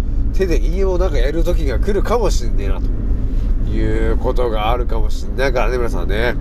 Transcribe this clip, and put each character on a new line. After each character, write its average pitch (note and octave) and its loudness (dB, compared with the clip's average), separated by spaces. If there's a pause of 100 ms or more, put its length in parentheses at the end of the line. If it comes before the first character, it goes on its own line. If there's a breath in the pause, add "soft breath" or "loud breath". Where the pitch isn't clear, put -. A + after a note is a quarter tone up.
(320 loud breath)
手 F#3+ 2
で D#3+ 2
印 F3+ 0
を F#3 0
な F3+ 2
ん - -2
か C#3+ 0
や D3 2
る D3+ 0
時 D#3+ 0
が A#2 -2
来 - 0
る F#3+ 2
か A3+ 0
も G3+ 2
し - 2
ん G#2 0
ね G2+ 0
え G2 0
な F#2 0
と - 0
い A#2 0
う A2 2
こ B2+ -2
と B2 0
が G#2+ 0
あ B2 0
る A#2 -2
か A2+ -2
も G#2+ 2
し - 0
ん - -4
な C3 0
い C3+ 0
か B2 0
ら G#2 0
ね、 B2+ -2
皆 A#2+ 0
さ F2+ -2
ん - -2
ね。 A2 0